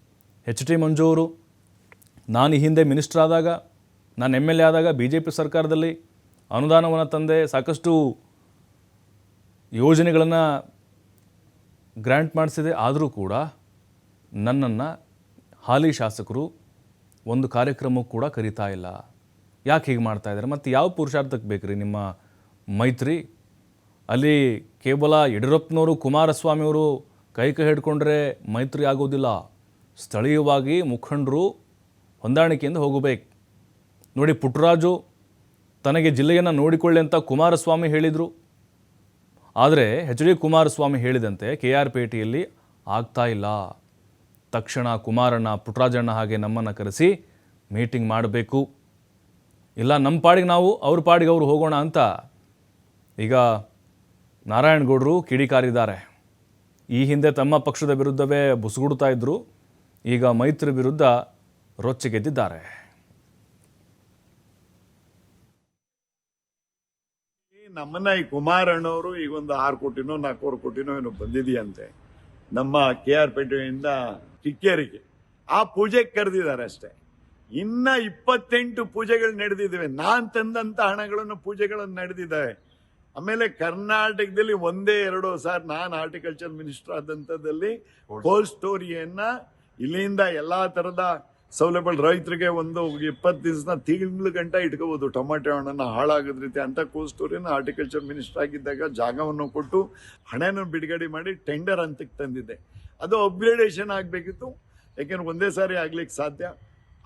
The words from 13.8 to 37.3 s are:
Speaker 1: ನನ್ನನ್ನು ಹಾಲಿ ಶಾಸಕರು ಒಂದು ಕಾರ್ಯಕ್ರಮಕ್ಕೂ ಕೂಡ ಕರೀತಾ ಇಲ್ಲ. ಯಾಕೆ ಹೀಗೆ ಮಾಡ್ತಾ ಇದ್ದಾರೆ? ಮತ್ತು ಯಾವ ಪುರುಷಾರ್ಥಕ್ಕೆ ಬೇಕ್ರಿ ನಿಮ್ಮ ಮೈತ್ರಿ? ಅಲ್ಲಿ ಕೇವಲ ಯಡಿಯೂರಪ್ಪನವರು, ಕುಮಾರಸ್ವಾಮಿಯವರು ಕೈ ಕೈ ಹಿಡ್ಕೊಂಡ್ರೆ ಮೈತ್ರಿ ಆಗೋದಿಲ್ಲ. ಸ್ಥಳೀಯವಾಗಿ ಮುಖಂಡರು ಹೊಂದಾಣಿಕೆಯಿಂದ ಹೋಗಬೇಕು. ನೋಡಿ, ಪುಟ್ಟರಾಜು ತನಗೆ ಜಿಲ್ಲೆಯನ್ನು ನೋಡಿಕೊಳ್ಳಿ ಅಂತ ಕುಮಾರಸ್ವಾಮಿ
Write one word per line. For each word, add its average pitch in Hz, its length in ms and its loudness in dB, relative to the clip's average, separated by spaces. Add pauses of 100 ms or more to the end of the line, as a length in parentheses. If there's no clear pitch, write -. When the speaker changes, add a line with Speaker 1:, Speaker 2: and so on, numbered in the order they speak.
Speaker 1:
ನನ್ನನ್ನು 120 560 -2 (720)
ಹಾಲಿ 147 300 4
ಶಾಸಕರು 113 520 -6 (840)
ಒಂದು 123 220 -2
ಕಾರ್ಯಕ್ರಮಕ್ಕೂ 123 600 0
ಕೂಡ 117 140 -4
ಕರೀತಾ 107 440 -4
ಇಲ್ಲ. 92 180 -8 (800)
ಯಾಕೆ 143 260 2
ಹೀಗೆ 117 120 0
ಮಾಡ್ತಾ 107 260 -4
ಇದ್ದಾರೆ? 104 160 -6
ಮತ್ತು 139 240 -6
ಯಾವ 143 180 4
ಪುರುಷಾರ್ಥಕ್ಕೆ 139 600 -4
ಬೇಕ್ರಿ 101 260 -4
ನಿಮ್ಮ 101 220 -4 (840)
ಮೈತ್ರಿ? 127 380 0 (920)
ಅಲ್ಲಿ 135 520 2 (220)
ಕೇವಲ 147 320 2 (120)
ಯಡಿಯೂರಪ್ಪನವರು, 156 720 2
ಕುಮಾರಸ್ವಾಮಿಯವರು 156 880 2 (480)
ಕೈ 135 200 0
ಕೈ 156 120 -2
ಹಿಡ್ಕೊಂಡ್ರೆ 151 540 2 (340)
ಮೈತ್ರಿ 135 320 -2
ಆಗೋದಿಲ್ಲ. 135 440 0 (680)
ಸ್ಥಳೀಯವಾಗಿ 143 840 2
ಮುಖಂಡರು 143 640 -2 (720)
ಹೊಂದಾಣಿಕೆಯಿಂದ 151 580 2
ಹೋಗಬೇಕು. 139 500 0 (880)
ನೋಡಿ, 151 160 4
ಪುಟ್ಟರಾಜು 160 720 2 (800)
ತನಗೆ 156 260 4
ಜಿಲ್ಲೆಯನ್ನು 170 400 4
ನೋಡಿಕೊಳ್ಳಿ 165 500 4
ಅಂತ 160 140 2
ಕುಮಾರಸ್ವಾಮಿ 165 720 2